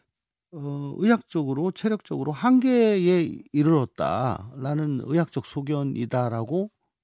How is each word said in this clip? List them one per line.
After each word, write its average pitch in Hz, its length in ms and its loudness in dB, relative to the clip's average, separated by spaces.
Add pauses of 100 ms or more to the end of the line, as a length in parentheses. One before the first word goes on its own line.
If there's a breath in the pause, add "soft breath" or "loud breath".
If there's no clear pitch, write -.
(520 soft breath)
어, 143 460 -10
의학적으로, 165 760 0
체력적으로 156 600 -6
한계에 214 1080 4 (120)
이르렀다라는 131 1500 0
의학적 151 400 -2
소견이다라고 135 1200 -4 (340)